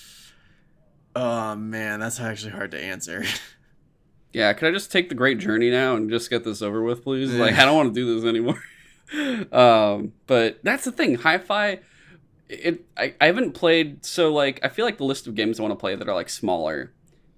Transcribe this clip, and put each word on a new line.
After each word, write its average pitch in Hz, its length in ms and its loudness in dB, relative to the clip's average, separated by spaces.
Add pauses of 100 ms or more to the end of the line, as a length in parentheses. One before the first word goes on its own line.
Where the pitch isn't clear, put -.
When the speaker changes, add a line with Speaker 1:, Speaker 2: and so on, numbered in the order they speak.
(1160)
Speaker 1:
oh, 117 420 -2
man, 107 440 -6
that's 113 200 -6
actually 107 320 -8
hard 98 200 -10
to 73 100 -10
answer. 92 460 -10
<laughs> - 60 -4 (1000)
Speaker 2:
Yeah, 104 200 2
could 160 160 0
I 170 40 2
just 202 200 -6
take 180 160 0
the - 60 -8
great 123 240 2
journey 110 320 2
now 127 260 2
and 110 140 -2
just 117 180 -2
get 117 160 -2
this 107 160 -6
over 107 220 -4
with, 120 220 -2
please? 135 280 -4
Speaker 1:
Yeah. 120 80 0
Speaker 2:
Like, 113 140 4
I 135 100 8
don't 143 100 6
wanna 139 180 4
do 117 280 0
this 113 80 0
anymore. 117 340 0 (460)
<laughs> 269 420 -4
Um, 110 600 6 (140)
but 117 360 2
that's 254 220 -2
the 247 80 -6
thing, 240 220 0
Hi-Fi, 190 640 0 (680)
it, - 360 -4 (140)
I, 135 200 -4
I 147 80 6
haven't 190 260 2
played, 160 520 0
so, 160 300 2
like, 139 280 0
I 135 60 -4
feel 214 160 -2
like 220 140 -2
the 143 80 -4
list 135 200 -4
of 117 100 -10
games 110 220 -2
I 110 40 -6
wanna 107 140 -2
play 98 180 -4
that 98 120 -8
are, 101 80 -2
like, 87 140 -4
smaller, 80 640 -4 (460)